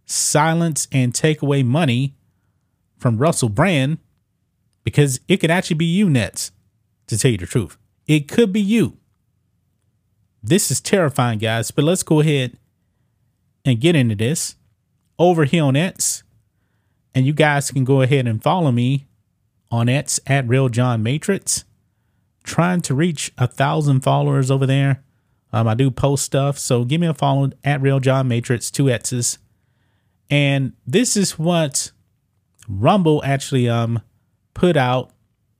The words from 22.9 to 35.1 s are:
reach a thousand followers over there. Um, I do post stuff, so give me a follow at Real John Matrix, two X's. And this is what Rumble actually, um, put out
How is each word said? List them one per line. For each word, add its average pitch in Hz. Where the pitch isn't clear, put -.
reach 156
a 123
thousand 143
followers 139
over 135
there. 135
Um, 113
I 110
do 131
post 139
stuff, 139
so 123
give 151
me 175
a 156
follow 139
at 143
Real 135
John 131
Matrix, 120
two 139
X's. 120
And 139
this 202
is 196
what 160
Rumble 151
actually, 135
um, 117
put 175
out 127